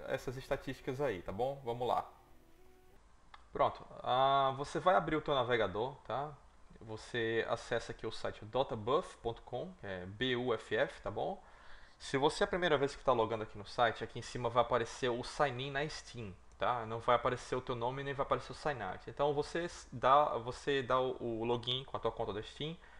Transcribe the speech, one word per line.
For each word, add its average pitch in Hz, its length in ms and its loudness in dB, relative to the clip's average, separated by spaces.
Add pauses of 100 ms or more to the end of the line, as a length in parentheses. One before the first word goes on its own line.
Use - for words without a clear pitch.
essas 131 300 -4
estatísticas 135 640 -4
aí, 110 200 0
tá 92 120 -8
bom? 135 320 -2
Vamos 120 200 -2
lá. 95 240 2 (1400)
Pronto, - 340 2 (160)
ah, 135 540 4
você 143 240 -4
vai 185 160 6
abrir 156 220 4
o 151 40 0
teu 147 140 2
navegador, 117 600 2 (100)
tá? 139 240 -4 (480)
Você 113 680 0
acessa - 420 0
aqui - 160 -8
o 110 40 -2
site - 340 -6
dotabuff 127 720 0
ponto 117 240 -4
com, 139 280 -8 (120)
que - 40 -12
é 92 200 -6
B 120 320 0
U 123 160 2
F - 240 -2
F, - 240 0
tá 101 100 -4
bom? 151 320 -4 (560)
Se - 180 -2
você 147 260 2
é - 20 6
a - 20 4
primeira 175 300 2
vez 135 180 0
que - 80 -16
tá 135 80 6
logando 110 300 2
aqui - 160 -10
no 101 80 -12
site, 113 360 2
aqui 117 160 -8
em 120 40 -6
cima 123 280 -4
vai 120 120 6
aparecer 117 480 0
o 120 160 0
sign 135 420 0
in 143 40 -6
na 139 180 -2
Steam, 110 440 -10 (240)
tá? 117 280 0
Não 113 140 -4
vai 123 160 6
aparecer 127 400 0
o 127 60 0
teu 127 140 -4
nome 127 280 -4
nem 139 100 -4
vai 135 120 0
aparecer 127 260 0
o 127 40 -12
sign 139 260 -4
out. 95 280 -6
Então 143 240 2
você 147 300 -2
s-, - 280 -10
dá, 135 460 6
você 127 440 -2
dá 127 180 2
o, 117 420 -2
o - 40 0
login 123 380 0
com - 120 -8
a 104 40 -4
tua 113 120 0
conta 107 220 -4
da 104 80 -4
Steam. 151 340 -8 (240)